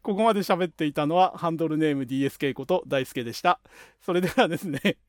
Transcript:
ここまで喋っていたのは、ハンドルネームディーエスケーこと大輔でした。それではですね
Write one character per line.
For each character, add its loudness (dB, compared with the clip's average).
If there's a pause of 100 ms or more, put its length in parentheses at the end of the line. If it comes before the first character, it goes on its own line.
こ -4
こ 0
ま 4
で 0
喋 0
っ -8
て -4
い -2
た 0
の 0
は、 4
ハ -2
ン -4
ド -2
ル -2
ネ 2
ー 0
ム -4
デ -6
ィ 0
ー 0
エ 0
ス -8
ケ -2
ー -8
こ -10
と 0
大 0
輔 -8
で -8
し -10
た。 2 (420)
そ -4
れ 2
で 0
は 4
で -4
す -10
ね -2 (120)